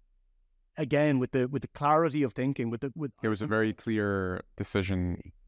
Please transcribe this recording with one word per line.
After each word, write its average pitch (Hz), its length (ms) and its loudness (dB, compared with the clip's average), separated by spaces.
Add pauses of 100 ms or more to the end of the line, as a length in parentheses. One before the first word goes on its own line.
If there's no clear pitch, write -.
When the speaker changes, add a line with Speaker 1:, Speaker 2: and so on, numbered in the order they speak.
(800)
Speaker 1:
again, 143 400 2
with 127 140 -2
the, 127 160 2
with 135 140 -4
the - 60 -10
clarity 151 540 2
of 123 100 0
thinking, 127 380 -2
with 117 100 -6
the, 135 160 -6
with 147 160 -6 (100)
Speaker 2:
It 113 60 0
was 107 140 0
a 104 40 -4
very 110 280 2
clear 98 680 0 (140)
decision. 92 760 -2 (160)